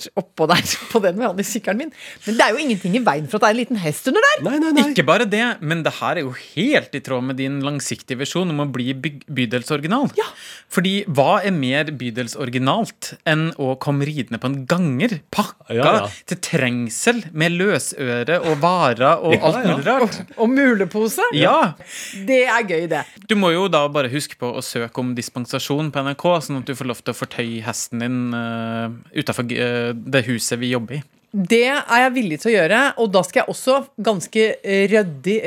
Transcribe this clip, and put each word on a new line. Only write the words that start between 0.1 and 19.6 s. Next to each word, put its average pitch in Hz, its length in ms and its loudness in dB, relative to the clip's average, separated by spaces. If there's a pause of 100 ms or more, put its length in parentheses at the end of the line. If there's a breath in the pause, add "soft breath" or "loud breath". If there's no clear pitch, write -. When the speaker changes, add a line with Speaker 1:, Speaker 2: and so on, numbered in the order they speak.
Speaker 1:
oppå 160 300 -2
der 170 80 6 (220)
<laughs> - 140 -14
på 233 100 4
den 185 160 0
vanlige 202 280 -2
sykkelen 202 320 -4
min. 302 140 -6 (340 loud breath)
Men 226 120 -2
det 311 40 4
er 247 140 6
jo - 20 -2
ingenting 214 380 0
i 262 80 4
veien 151 260 0
for 214 80 -2
at 202 40 2
det 233 80 6
er - 20 4
en 226 60 2
liten 240 200 -2
hest 165 300 -2
under 359 140 4
der. 571 280 4
Speaker 2:
Nei, 285 80 0
nei, 320 140 2
nei. 294 180 6
Speaker 3:
Ikke 196 160 2
bare 196 240 4
det, 220 320 0
men 160 220 -2
det 143 160 0
her 131 160 0
er 175 80 -2
jo 127 80 -4
helt - 640 -2
i 135 40 -4
tråd - 240 -4
med 131 140 -4
din 135 240 -4
langsiktige 135 560 -6
visjon 170 320 -2
om 147 80 -2
å 143 140 -2
bli 123 240 -2
byg-, 135 320 -8
bydelsoriginal. 139 880 -2
Speaker 1:
Ja. 440 80 0 (480 loud breath)
Speaker 3:
Fordi 190 340 0
hva 160 400 4
er 196 60 0
mer 147 400 0
bydelsoriginalt 127 1200 -4 (140)
enn 160 220 2 (100)
å 131 180 -2
komme 143 300 0
ridende 127 340 -6
på 127 80 -2
en 139 160 -4
ganger, 170 520 0 (140)
pakka - 440 -4
Speaker 2:
Ja, 139 240 4
ja. - 80 -2 (180)
Speaker 3:
til 180 160 -6
trengsel 127 800 0 (120)
med 165 200 2
løsøre 147 840 0
og 156 220 0
varer 156 580 4
og 165 160 4
Speaker 2:
Ja, - 80 0
Speaker 3:
alt 175 160 4
Speaker 2:
ja. 185 160 2